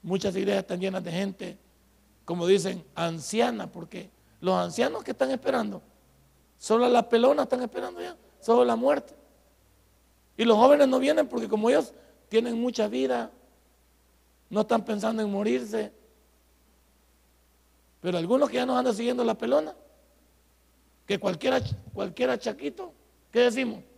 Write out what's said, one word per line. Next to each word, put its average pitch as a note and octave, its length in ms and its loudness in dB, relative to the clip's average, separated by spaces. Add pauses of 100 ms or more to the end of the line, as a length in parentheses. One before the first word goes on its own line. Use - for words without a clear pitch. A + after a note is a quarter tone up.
muchas F#3 320 -4
iglesias G3 300 -2
están F3+ 160 -6
llenas F#3+ 240 -4
de E3+ 80 -8
gente, F#3+ 460 -6 (680)
como E3+ 200 -4
dicen, F#3 400 2 (120)
anciana, F#3+ 760 -2
porque F3+ 400 -16 (300)
los F#3 160 0
ancianos A3+ 480 -2
que - 80 -8
están C4 180 -2
esperando, B3 500 -2 (800)
solo A#3 280 2
a - 20 4
la A#3+ 200 4
pelona C4 360 4
están B3+ 180 -2
esperando C4 380 -8
ya, F4 160 -10 (240)
solo A#3+ 240 4
la A#3+ 100 2
muerte. - 400 0 (1200)
Y A3 80 0
los A3+ 120 6
jóvenes C#4 320 8
no B3+ 100 2
vienen C#4+ 300 2
porque A3+ 200 -4
como G#3+ 220 0
ellos C#4 240 0 (340)
tienen A3+ 320 0
mucha A3+ 280 -2
vida, B3 420 -2 (1200)
no G#3 120 0
están A3 220 0
pensando A3 380 -4
en G#3 80 -2
morirse. G#3+ 600 -2 (2000)
Pero F3+ 180 -2
algunos G#3+ 320 2
que A#3 60 -4
ya B3 100 0
nos B3+ 100 0
andan B3+ 160 2
siguiendo A#3+ 300 -2
la A3+ 160 0
pelona, C4+ 340 0 (1300)
que G3 140 -4
cualquiera, B3 400 0 (340)
cualquiera B3 420 -2
chaquito, C#4+ 560 -8 (380)
¿qué A3+ 80 0
decimos? A#3+ 460 0 (140)